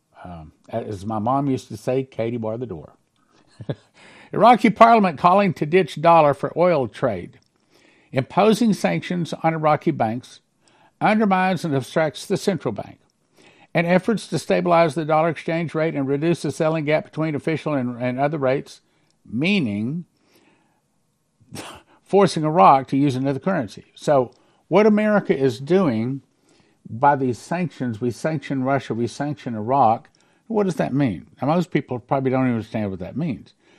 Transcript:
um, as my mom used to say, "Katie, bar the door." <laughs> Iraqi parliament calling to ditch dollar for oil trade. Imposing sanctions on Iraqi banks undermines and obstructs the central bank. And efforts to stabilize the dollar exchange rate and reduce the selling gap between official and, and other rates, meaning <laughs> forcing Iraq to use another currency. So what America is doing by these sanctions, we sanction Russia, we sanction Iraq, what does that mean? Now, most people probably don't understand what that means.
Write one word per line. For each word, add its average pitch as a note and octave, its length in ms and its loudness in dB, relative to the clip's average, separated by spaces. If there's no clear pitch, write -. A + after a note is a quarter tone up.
um, E2 260 -18
as A2 380 -10
my A2 140 -6
mom C3+ 280 -2
used C3 220 -4
to A2 80 -12
say, C3 260 -4
"Katie, A#2 320 -6
bar A2+ 220 -8
the B2+ 80 -10
door." F2 320 -14
<laughs> - 80 -6
Iraqi A#3 360 6
parliament G#3+ 500 6
calling F#3 340 4
to - 120 -4
ditch D#3+ 360 0
dollar D#3+ 320 6
for - 240 -6
oil D#3+ 300 2
trade. G#2+ 520 -6
Imposing G#3 640 2
sanctions E3+ 600 -4
on D#3+ 100 2
Iraqi D#3 380 0
banks B2 480 -4
undermines F#3+ 640 2
and D3+ 100 -2
obstructs D3+ 500 -2
the F#3 120 -2
central D#3 340 -4
bank. - 280 -14
And E3+ 120 0
efforts F3+ 420 0
to D#3+ 120 -4
stabilize E3+ 560 2
the E3 80 -4
dollar D#3 240 2
exchange E3 480 -4
rate D#3 200 -2
and C#3 120 -2
reduce D3 340 -2
the - 100 -4
selling D#3+ 340 -2
gap D3+ 180 0
between D#3 320 -6
official D3+ 380 -4
and, B2 280 -4
and B2+ 160 -4
other D3 200 -2
rates, C3+ 420 -2
meaning C#3 800 -2
<laughs> - 120 -16
forcing F3+ 440 2
Iraq D#3 420 6
to C3+ 100 -2
use C3+ 200 2
another C3+ 220 -2
currency. D#3+ 440 -6
So C3+ 360 2
what G3+ 160 6
America G#3 520 2
is C3 220 0
doing C#3 600 0
by C#3 260 2
these C3 220 -2
sanctions, C3+ 600 -6
we B2 120 -2
sanction D3+ 520 -6
Russia, C3+ 300 -2
we A#2 140 -4
sanction C3+ 480 -8
Iraq, A#2 540 2
what G#3+ 180 0
does F3+ 100 -2
that D3+ 180 -4
mean? B2+ 340 -2
Now, B2+ 60 -4
most E3+ 240 0
people C3 280 -4
probably C3+ 320 -2
don't C3 160 0
understand G#2+ 440 -4
what F#2 80 -10
that F2 180 -12
means. D3 360 -8